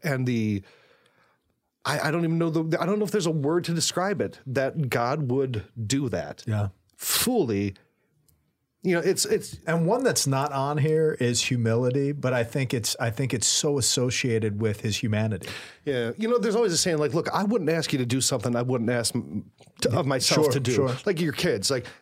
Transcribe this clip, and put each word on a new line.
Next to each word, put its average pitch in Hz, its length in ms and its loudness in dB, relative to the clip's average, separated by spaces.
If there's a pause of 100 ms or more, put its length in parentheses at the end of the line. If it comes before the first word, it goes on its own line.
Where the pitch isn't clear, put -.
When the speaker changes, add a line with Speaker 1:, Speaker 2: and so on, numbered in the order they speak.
Speaker 1:
and 131 220 0
the, 110 380 0 (1200)
I, 143 220 -2
I 156 40 0
don't 170 120 0
even 165 160 0
know 165 100 2
the, 160 320 0
I 170 60 0
don't 208 120 0
know 208 60 0
if - 60 -6
there's 185 160 0
a 165 40 0
word 156 340 0
to 170 80 -2
describe 175 480 -2
it, 98 260 -4
that 135 420 0
God 127 420 0
would 131 320 0 (220)
do 131 240 0
that. 87 380 -6
Speaker 2:
Yeah. 104 220 0 (280)
Speaker 1:
Fully. 113 800 0 (1080)
You 180 120 2
know, 170 60 2
it's, 180 240 2
it's - 320 -2 (100)
Speaker 2:
And 165 180 2
one 240 180 2
that's 196 220 2
not 139 280 0
on 139 260 0
here 156 400 2
is 120 240 2
humility, 123 680 2
but 127 200 -2
I 120 100 2
think 131 300 -2
it's, 113 260 -2
I 117 120 0
think 131 200 -2
it's 113 140 -2
so 143 320 2
associated 113 840 0
with 107 220 0
his 107 160 -2
humanity. 107 520 -2 (360)
Speaker 1:
Yeah. 120 320 0
You 220 100 -2
know, 240 120 4
there's 202 160 0
always 226 180 2
a 156 60 2
saying, 165 180 2
like, 147 160 0
"Look, 160 180 0
I - 120 0
wouldn't 202 260 0
ask 160 240 0
you 139 60 0
to 123 80 0
do 131 140 0
something 120 340 0
I 120 80 2
wouldn't 123 260 0
ask 120 260 0
m-, 98 360 -6 (300)
to, - 140 2
of 139 120 2
myself 143 380 4
Speaker 2:
Sure, 143 80 2
Speaker 1:
to 143 60 2
do." 127 140 0
Speaker 2:
sure. 131 220 2 (100)
Speaker 1:
Like 175 160 0
your 156 120 0
kids. - 360 0
Like, 131 160 -2 (160)